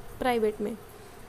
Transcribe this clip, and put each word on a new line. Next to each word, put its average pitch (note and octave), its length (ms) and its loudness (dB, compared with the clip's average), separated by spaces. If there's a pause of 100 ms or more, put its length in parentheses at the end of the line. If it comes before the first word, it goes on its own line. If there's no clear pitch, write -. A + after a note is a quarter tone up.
(200)
private A3 420 4
में। G#3 160 0 (520)